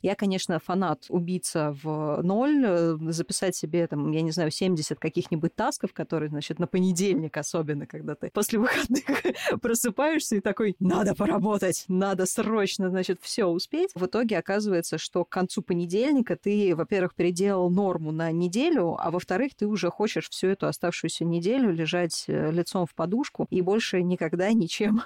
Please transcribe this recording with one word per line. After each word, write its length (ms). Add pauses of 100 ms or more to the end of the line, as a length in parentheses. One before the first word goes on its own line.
Я, 120
конечно, 440
фанат 500
убийца 720
в 400
ноль, 440
э, 300 (120)
записать 480
себе 300
там, 260
я 100
не 80
знаю, 200
семьдесят 480
каких-нибудь 560
тасков, 380
которые, 380
значит, 280
на 80
понедельник, 720
особенно 500
когда 280
ты 180
после 260
выходных 460
<laughs> 580
просыпаешься 760
и 40
такой: 400
"Надо 340
поработать, 720
надо 380
срочно, 640
значит, 300
все 260
успеть". 480
В 120
итоге 320
оказывается, 600
что 260
к 40
концу 340
понедельника 760
ты, 380
во-первых, 400
переделал 560
норму 420
на 200
неделю, 640
а 120
во-вторых, 440
ты 120
уже 240
хочешь 380
всю 200
эту 180
оставшуюся 580
неделю 480
лежать, 560
э, 220
лицом 360
в 80
подушку 560
и 100
больше 420
никогда 500
ничем 540